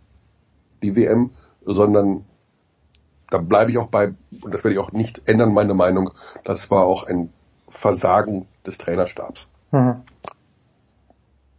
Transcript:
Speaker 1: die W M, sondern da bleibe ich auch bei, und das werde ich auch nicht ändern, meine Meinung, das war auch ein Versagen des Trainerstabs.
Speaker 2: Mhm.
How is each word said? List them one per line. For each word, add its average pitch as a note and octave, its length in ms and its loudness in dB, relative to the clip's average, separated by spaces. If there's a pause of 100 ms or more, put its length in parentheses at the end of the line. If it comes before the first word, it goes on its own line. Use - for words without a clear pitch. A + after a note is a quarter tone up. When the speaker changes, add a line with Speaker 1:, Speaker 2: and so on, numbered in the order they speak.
(840)
Speaker 1:
die G2+ 120 -2
W A#2 120 4
M, A#2+ 240 0 (320)
sondern G2+ 640 2 (1040)
da F#2 80 -2
bleibe G2+ 320 2
ich A#2+ 80 -2
auch A2+ 80 -4
bei, G#2 260 0 (300)
und G2+ 100 -12
das G#2 100 -6
werde G#2 120 0
ich G2 40 -2
auch - 140 -6
nicht A2+ 340 -6
ändern, A2 280 2
meine G2+ 180 2
Meinung, F#2 380 2 (340)
das - 260 -8
war G2 140 4
auch F#2 220 0
ein F2 260 -4 (340)
Versagen G2 800 0 (200)
des F#2+ 100 -12
Trainerstabs. - 720 -6 (240)
Speaker 2:
Mhm. B2+ 300 2 (1600)